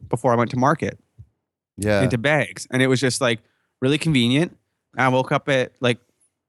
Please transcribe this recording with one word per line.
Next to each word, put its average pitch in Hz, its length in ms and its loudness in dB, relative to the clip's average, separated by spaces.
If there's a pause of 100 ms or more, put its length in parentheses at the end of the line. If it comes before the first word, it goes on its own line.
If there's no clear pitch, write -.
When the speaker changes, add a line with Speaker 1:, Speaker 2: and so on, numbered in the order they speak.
Speaker 1:
before 127 240 0
I 117 40 4
went 117 160 0
to 127 60 -6
market 127 400 0 (800)
Speaker 2:
Yeah. 101 260 0
Speaker 1:
into - 140 0
bags. 120 540 -2
And 127 100 0
it 131 60 2
was 131 120 2
just, 127 220 -2
like, 117 200 0 (420)
really 139 160 0
convenient. 143 580 0 (380)
And 120 80 -2
I 131 60 2
woke 127 240 0
up 143 180 -2
at, 131 300 -2
like, 120 180 0 (500)